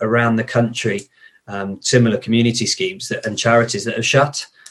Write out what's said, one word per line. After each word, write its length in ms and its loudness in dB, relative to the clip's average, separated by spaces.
around 360 2
the 80 0
country, 580 0
um, 360 -8
similar 340 4
community 480 0
schemes 440 -4
that, 180 -6
and 120 -6
charities 460 2
that 120 -6
have 100 -2
shut. 400 0